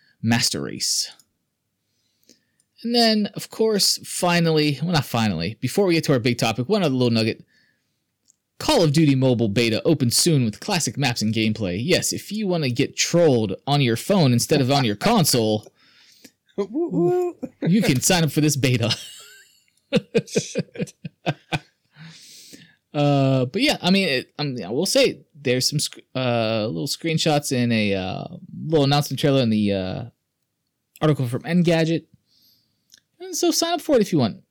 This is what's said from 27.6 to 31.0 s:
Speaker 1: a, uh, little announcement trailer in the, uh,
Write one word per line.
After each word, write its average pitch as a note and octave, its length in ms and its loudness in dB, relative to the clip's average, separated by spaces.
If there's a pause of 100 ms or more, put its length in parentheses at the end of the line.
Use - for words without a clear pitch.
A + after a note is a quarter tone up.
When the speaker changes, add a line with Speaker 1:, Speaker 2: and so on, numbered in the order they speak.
Speaker 1:
a, G#2+ 220 2
uh, F#2+ 360 -6 (380)
little D3+ 180 2
announcement C#3+ 360 0
trailer C3+ 220 2
in A2+ 80 0
the, G#2 240 2
uh, G2 300 -4 (960)